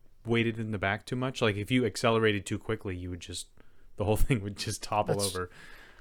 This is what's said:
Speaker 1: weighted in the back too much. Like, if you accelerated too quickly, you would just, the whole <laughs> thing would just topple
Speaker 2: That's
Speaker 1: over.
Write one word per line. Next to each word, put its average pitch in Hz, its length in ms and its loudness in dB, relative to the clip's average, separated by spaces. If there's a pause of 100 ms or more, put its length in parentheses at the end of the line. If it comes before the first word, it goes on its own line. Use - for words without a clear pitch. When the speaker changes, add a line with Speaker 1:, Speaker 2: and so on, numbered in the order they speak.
(240)
Speaker 1:
weighted 113 360 2
in 110 100 -4
the 104 80 -2
back 98 280 0
too 127 100 -4
much. 127 260 -4
Like, 107 140 4
if 101 160 -4
you 127 120 4
accelerated 110 640 2
too 104 120 -4
quickly, 104 380 -6
you 90 140 -8
would 90 100 -8
just, - 280 -12 (480)
the 101 80 -2
whole 104 120 4
<laughs> - 0 -
thing 110 260 6
would 98 140 -8
just - 260 -6
topple 104 340 0
Speaker 2:
That's 98 180 0
Speaker 1:
over. 90 160 -4 (500)